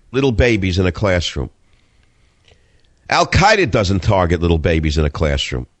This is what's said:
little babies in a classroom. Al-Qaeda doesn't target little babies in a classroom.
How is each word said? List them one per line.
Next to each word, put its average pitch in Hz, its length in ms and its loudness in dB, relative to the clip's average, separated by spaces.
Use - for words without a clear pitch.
little 131 220 0
babies 98 460 2
in 92 80 2
a 90 60 0
classroom. 90 580 -2
Al-Qaeda 175 600 2
doesn't 98 300 0
target 87 400 0
little 85 180 0
babies 78 380 0
in 78 80 0
a 73 60 0
classroom. 71 560 -4